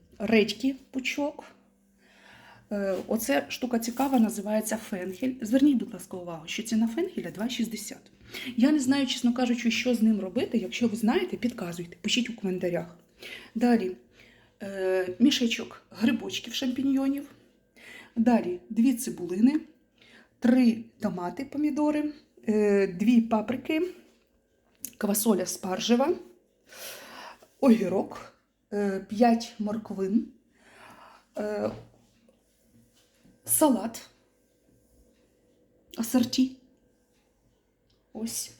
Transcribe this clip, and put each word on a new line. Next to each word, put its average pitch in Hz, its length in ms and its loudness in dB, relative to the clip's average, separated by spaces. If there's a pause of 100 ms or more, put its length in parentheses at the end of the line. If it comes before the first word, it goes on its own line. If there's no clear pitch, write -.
(200)
Редьки, 220 560 2 (160)
пучок. 285 520 -4 (1300)
Е, 196 240 -2 (120)
оце 269 420 0
штука 247 300 -2
цікава, 262 400 0
називається 214 580 0
фенхель. 190 640 -6
Зверніть, 269 360 4
будь - 160 -4
ласка, - 240 -12
увагу, 170 280 -10
що - 180 -8
ціна 226 240 2
фенхеля — 226 480 -4
два 220 140 -4
шістдесят. - 520 -6 (560)
Я 262 140 6
не 302 80 4
знаю, 269 280 2
чесно 240 260 0
кажучи, 240 380 0
що 247 240 0
з 214 60 0
ним 220 180 4
робити. 185 380 -2
Якщо 202 300 -2
ви 208 80 0
знаєте, 269 420 0
підказуйте, 175 640 -8
пишіть 240 280 -2
у 226 60 -10
коментарях. 185 600 -4 (580)
Далі, 226 400 2 (680)
е, 185 560 -2
мішечок - 720 2
грибочків, 240 640 -2
шампіньйонів. 269 800 -2 (840)
Далі 233 440 2 (100)
дві 233 240 4
цибулини, 220 640 0 (800)
три 240 440 4 (160)
томати, 180 460 -6
помідори, 302 680 0 (340)
е, 208 400 4
дві 208 340 4
паприки, 233 600 -2 (1160)
квасоля 202 480 2
спаржева, 240 720 0 (1400)
огірок, - 760 2 (400)
е, 196 360 -2
п'ять 226 500 2
морквин, 208 680 -2 (1120)
е, 214 340 -4 (1700)
салат 233 640 0 (1900)
асорті. 247 600 0 (1600)
Ось. - 460 -8